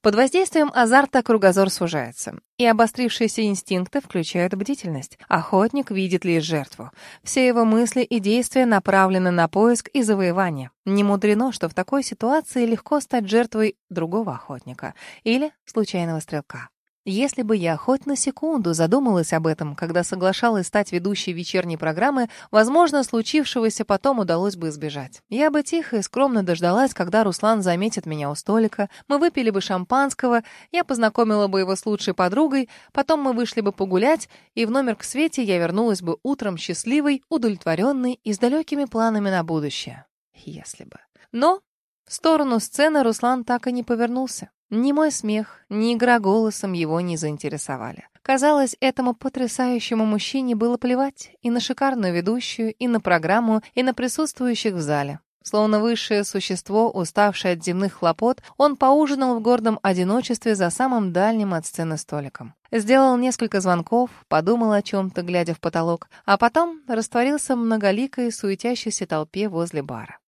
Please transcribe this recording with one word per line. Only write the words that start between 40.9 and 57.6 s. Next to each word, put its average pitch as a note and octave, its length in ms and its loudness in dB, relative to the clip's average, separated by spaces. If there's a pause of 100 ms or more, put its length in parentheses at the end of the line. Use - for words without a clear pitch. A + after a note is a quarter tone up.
Но D#4+ 300 2 (460)
в - 60 -14
сторону D4 460 2
сцены D4 420 2
Руслан A#3+ 420 0
так A#3+ 220 -2
и B3+ 60 -2
не B3 100 -4
повернулся. A#3+ 720 -4 (220)
Ни B3+ 200 2
мой D4+ 180 2
смех, G#3+ 560 -4
ни A3 260 0
игра A#3+ 260 4
голосом G3+ 520 0
его E3 300 -2
не F3 160 -4
заинтересовали. C#3+ 880 -8 (140)
Казалось, C4+ 580 2
этому B3+ 340 0
потрясающему B3 920 -4
мужчине A#3 500 -2
было A#3 220 0
плевать B3+ 540 -2 (100)
и A#3+ 80 -4
на A#3+ 100 0
шикарную A#3+ 540 -2
ведущую, A3 600 -2
и B3 120 -4
на A#3 140 0
программу, G3+ 600 2 (120)
и B3+ 100 0
на B3+ 100 0
присутствующих B3 840 -2
в E3+ 40 -4
зале. D3 400 -2 (240)
Словно G#3+ 380 2
высшее A3 420 0
существо, G3+ 640 -2
уставшее F#3+ 680 0
от E3 100 -14